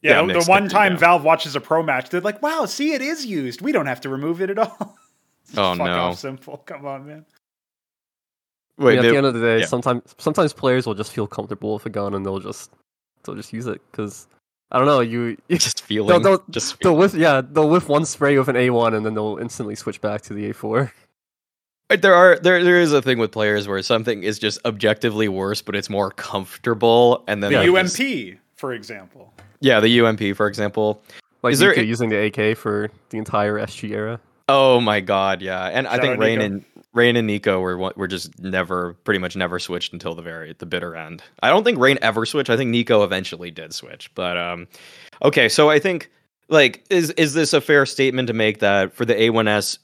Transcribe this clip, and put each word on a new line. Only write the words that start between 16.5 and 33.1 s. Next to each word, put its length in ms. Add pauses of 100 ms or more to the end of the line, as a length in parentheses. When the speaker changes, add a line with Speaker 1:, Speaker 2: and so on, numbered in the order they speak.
Speaker 3:
they'll 140
Speaker 2:
feeling. 60
Speaker 3:
whiff, 140
yeah, 280
they'll 280
whiff 200
one 160
spray 340
with 80
an 80
A 140
one 240
and 120
then 80
they'll 260
instantly 360
switch 240
back 240
to 100
the 160
A 40
four. 400 (960)
Speaker 2:
There 260
are, 240
there, 240
there 160
is 140
a 80
thing 160
with 160
players 340
where 160
something 400
is 160
just 260
objectively 640
worse, 340
but 140
it's 140
more 220
comfortable, 1160
and 160
then 80
Speaker 3:
Yeah. 120
Speaker 2:
they're 100 (100)
just 160
Speaker 1:
U 60
M 20 (260)
P, 40 (180)
for 180
example. 600 (260)
Speaker 2:
Yeah, 220
the 80
U 180
M 80
P, 180
for 140
example. 560 (400)
Speaker 3:
Like 100
Speaker 2:
Is 60
there 120
Speaker 3:
Mika 100
Speaker 2:
a 20
Speaker 3:
using 260
the 60
A 140
K 240
for 360 (200)
the 80